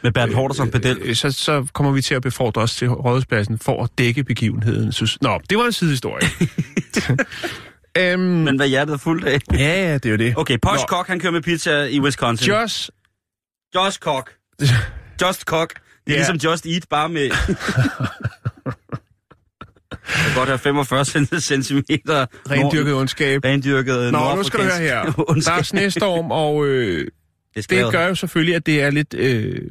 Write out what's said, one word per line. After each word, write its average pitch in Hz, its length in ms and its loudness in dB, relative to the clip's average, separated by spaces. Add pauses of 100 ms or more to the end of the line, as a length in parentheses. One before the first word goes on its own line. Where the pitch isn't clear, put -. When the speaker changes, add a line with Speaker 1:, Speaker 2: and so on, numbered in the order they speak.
Speaker 1:
Med 120 100 2
Bertel 117 220 2
Haarder 135 200 0
som 135 120 0
Speaker 2:
Øh, 113 60 -2
Speaker 1:
pedel. 127 300 0
Speaker 2:
øh, 120 120 -2
så, 143 160 0
så 143 440 0
kommer 143 180 2
vi 135 100 2
til 143 120 -2
at 127 80 0
befordre 120 400 0
os 113 140 0
til 123 140 0
Rådhuspladsen 120 680 0
for - 260 0
at 120 140 -2
dække 123 260 2
begivenheden. 110 680 0
Så, - 280 -2
nå, 110 200 0 (100)
det 202 80 2
var 240 60 2
en 240 80 2
sidehistorie. 151 600 0
Speaker 1:
<laughs> - 60 -10 (1600)
Speaker 2:
Øhm, 180 220 2
Speaker 1:
Men 165 360 2
hvad 139 120 2
hjertet 139 260 0
er 139 40 -4
fuldt 165 260 -2
af. 143 140 2 (140)
Speaker 2:
Ja, 90 60 4 (300)
ja, 151 60 2
det 131 120 -2
er 113 40 2
jo 107 60 4
det. 113 200 2
Speaker 1:
Okay, 139 260 0
Posh 190 280 2
Speaker 2:
Nå. 185 60 0
Speaker 1:
Cock, 180 120 -2
han 180 120 -2
kører 175 120 0
med 170 100 0
pizza 156 420 0
i 135 160 0
Wisconsin. 135 520 0
Speaker 2:
Josh. 214 380 -2 (840)
Speaker 1:
Josh 190 240 0
Cock. 135 320 -2 (300)
Speaker 2:
<laughs> 143 60 4 (560)
Speaker 1:
Just 185 200 0
Cock. 165 300 -2 (340)
Det 147 60 0
er 143 80 2
Speaker 2:
Ja. 139 100 4
Speaker 1:
ligesom 160 200 0
Just 165 160 -2
Eat, 165 240 -4
bare 151 180 0
med 160 140 -2
Speaker 2:
<laughs> 127 80 2 (2500)
Speaker 1:
Jeg - 80 -12 (280)
kan 147 100 0
godt 127 120 0
have 131 100 0
femogfyrre 139 460 0
centi-, 147 360 0
centimeter 139 840 0 (240)
Speaker 2:
Rendyrket 143 420 2
Speaker 1:
nord- 135 80 0
Speaker 2:
ondskab. 135 440 0
Speaker 1:
rendyrket 131 680 0
Speaker 2:
Nå, 151 240 2
nu 196 60 0
skal 220 180 -2
du 196 40 0
høre 180 160 0
Speaker 1:
nordafrikansk 143 380 -2
Speaker 2:
her. 160 60 0
Speaker 1:
<laughs> 165 60 0
ondskab. 160 220 2
Speaker 2:
Der 175 60 2
er 160 40 0
snestorm, 190 680 0
og, 151 360 0
øh, 110 400 0 (480)
Speaker 1:
Det - 180 -6
er - 120 4
Speaker 2:
det 113 80 0
gør 170 160 2
jo 190 60 0
selvfølgelig, 170 400 0
at 165 120 -2
det 151 160 2
er 143 80 2
lidt, 147 240 -2
øh, 110 440 0 (120)